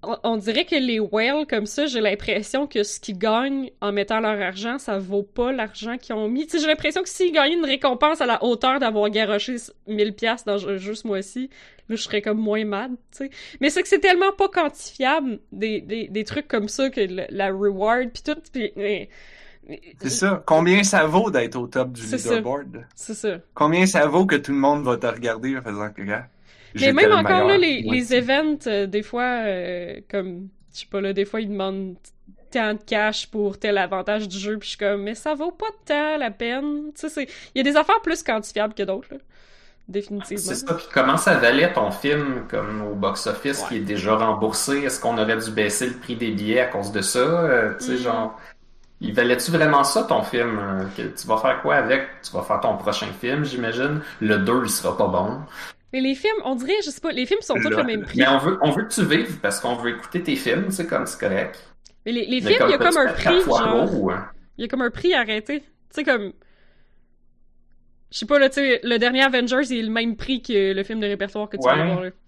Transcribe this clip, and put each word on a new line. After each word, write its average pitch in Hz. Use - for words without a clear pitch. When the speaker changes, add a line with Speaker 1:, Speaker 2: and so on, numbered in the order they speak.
Speaker 1:
on, 220
on 233
dirait 220
que 330
les 247
whales 226
comme 220
ça, 285
j'ai 240
l'impression 208
que 214
ce -
qu'ils 196
gagnent 247
en 202
mettant 202
leur 214
argent, 202
ça 208
vaut 196
pas 240
l'argent 233
qu'ils 240
ont 214
mis. 262
Tu 320
sais, -
j'ai 302
l'impression 311
que 370
s'ils 359
gagnaient 302
une 339
récompense 277
à 277
la 233
hauteur 254
d'avoir 214
garoché 214
mille 208
piastres 226
dans 202
un 196
jeu 196
ce 220
mois-ci, 214
là, 220
je 214
serais 208
comme 214
moins 214
mad, 214
tu -
sais. 269
Mais 285
c'est 359
que 359
c'est 403
tellement 381
pas 392
quantifiable, 285
des, 214
des, 220
des 214
trucs 294
comme 214
ça, 269
que 262
le, 185
la 196
reward, 208
pis -
tout, 302
pis, 220
mais, 202
mais -
Speaker 2:
C'est 135
ça. 190
Combien 175
ça 185
vaut 190
d'être 123
au 120
top 127
du 117
Speaker 1:
C'est 156
ça. 117
Speaker 2:
leaderboard ? 180
Speaker 1:
C'est -
ça. 196
Speaker 2:
Combien 170
ça 175
vaut 170
que 170
tout 135
le 139
monde 143
va 123
te 127
regarder 117
en 123
faisant 104
que, 101
gars, 107
Speaker 1:
Mais -
Speaker 2:
j'ai 269
Speaker 1:
même 339
Speaker 2:
tellement 427
Speaker 1:
encore, 370
là, 392
Speaker 2:
meilleur, -
Speaker 1:
les, 285
Speaker 2:
moi 220
Speaker 1:
les 254
Speaker 2:
aussi. 240
Speaker 1:
events, 285
euh, 202
des 202
fois, 240
euh, 185
comme, 185
je -
sais -
pas, -
là, 196
des 196
fois, 220
ils 208
demandent 190
tant 220
de 208
cash 214
pour 208
tel 208
avantage 196
du 185
jeu, 208
puis -
je -
suis -
comme, « 202
Mais 214
ça 302
vaut 311
pas 427
tant 302
la 254
peine. » 294
Tu -
sais, 311
c'est... 285
il -
y -
a -
des 285
affaires 415
plus 320
quantifiables 214
que 208
d'autres, 196
là. 277
Définitivement. 202
Speaker 3:
C'est 185
ça, -
puis -
comment 135
ça 180
valait 139
ton 104
film, 139
comme, 107
au 104
box-office, 107
Speaker 1:
Ouais. 95
Speaker 3:
qui 90
est -
déjà 101
remboursé ? 110
Est-ce 127
qu'on 117
aurait 110
dû 110
baisser 107
le 123
prix -
des 113
billets 104
à 120
cause 101
de 104
ça ? 120
Euh, 135
tu 127
sais, 127
Speaker 1:
Mm. 123
Speaker 3:
genre, 113
il 107
valait-tu 123
vraiment 151
ça, 220
ton 110
film ? 120
Euh, 95
que... 120
tu -
vas 110
faire 131
quoi 147
avec ? 135
Tu -
vas 95
faire 202
ton 110
prochain 104
film, 139
j'imagine. 127
Le 107
deux, 120
il 104
sera -
pas 101
bon. 98
Speaker 1:
Mais 262
les 269
films, 427
on 262
dirait, 262
je 302
sais -
pas, 320
les 247
films 403
sont 370
tous -
Speaker 2:
Là. 214
Speaker 1:
le 277
même 220
prix. -
Speaker 3:
Mais 131
on 139
veut, 143
on 147
veut 214
que -
tu 196
vives 151
parce -
qu'on 120
veut 120
écouter -
tes 139
films, 160
c'est 170
comme, -
c'est -
correct. 98
Speaker 1:
Mais 220
les, 240
les 247
Speaker 3:
Mais 190
Speaker 1:
films, 453
Speaker 3:
comme -
Speaker 1:
il -
y -
a 285
Speaker 3:
toi, 240
Speaker 1:
comme 339
Speaker 3:
tu 311
Speaker 1:
un 262
Speaker 3:
fais -
quatre 339
Speaker 1:
prix, 370
Speaker 3:
fois 226
Speaker 1:
genre. 220
Speaker 3:
gros, 185
hein. 190
Speaker 1:
Il 226
y -
a -
comme 262
un 240
prix 349
à 269
arrêter. 220
Tu -
sais, 302
comme, 220
je -
sais 220
pas, 285
là, 269
tu 277
sais, 269
le 233
dernier 247
Avengers, 254
il 247
est 226
le 220
même 226
prix 254
que 196
le 190
film 220
de 208
répertoire 202
que -
tu 180
Speaker 3:
Ouais. 139
Speaker 1:
vas 156
voir, 180
là. 185